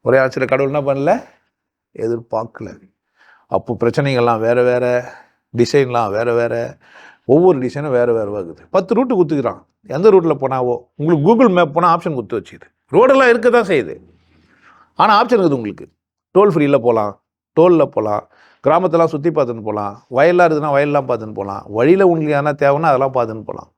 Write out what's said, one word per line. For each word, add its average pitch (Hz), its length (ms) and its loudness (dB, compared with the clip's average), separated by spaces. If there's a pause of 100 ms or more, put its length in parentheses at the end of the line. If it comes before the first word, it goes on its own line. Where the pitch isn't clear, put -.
ஒரே 127 180 2
ஆன்சரை 131 280 -2
கடவுள் 135 260 -2
என்ன 139 220 -2
பண்ணல? 156 400 -4 (640)
எதிர்பார்க்கல. 113 800 -8 (680)
அப்போ 98 340 -6
பிரச்சனைகள்லாம் 120 580 0
வேற 117 240 0
வேற, 123 500 -2 (440)
டிசைன்லாம் 120 540 0
வேற 117 240 -2
வேற, 117 420 -4 (480)
ஒவ்வொரு 160 340 4
டிசைனும் 139 320 -6
வேற 120 220 0
வேற 104 280 -4
வருது. 82 160 -12 (140)
பத்து 190 240 -4
ரூட்டு 220 300 0
குத்துக்கிறான். 139 400 -6 (220)
எந்த 170 240 2
ரூட்ல 170 300 4
போனாவோ, 127 380 -4 (180)
உங்களுக்கு 151 320 0
Google 226 240 4
மேப் 175 200 2
போனா 170 260 0
ஆப்ஷன் 170 160 -6
குத்து 113 260 -6
வச்சுக்குது. - 520 -20
ரோடெல்லாம் 254 360 4
இருக்க 233 220 2
தான் 226 160 2
செய்யுது, 131 340 -2 (960)
ஆனா 214 300 2
ஆப்ஷன் 226 40 -8
இருக்குது 190 240 2
உங்களுக்கு. 104 360 -8 (500)
டோல் 208 120 6
ஃப்ரீல 143 280 2
போலாம், 113 440 -2 (380)
டோல்ல 165 260 4
போலாம், 107 420 -4 (380)
கிராமத்தெல்லாம் 165 400 2
சுத்தி 156 240 -4
பார்த்துன்னு 120 320 -4
போலாம், 104 480 -8
வயல்லாம் 170 380 4
இருக்குதுன்னா 151 220 -2
வயல்லாம் 143 380 0
பார்த்துன்னு 110 260 -6
போலாம், 101 340 -8
வழியில 151 380 2
உங்களுக்கு 160 280 0
எதனா 143 360 0
தேவைன்னா 143 100 0
அதெல்லாம் 135 340 0
பார்த்துன்னு 110 300 -4
போலாம். - 340 -14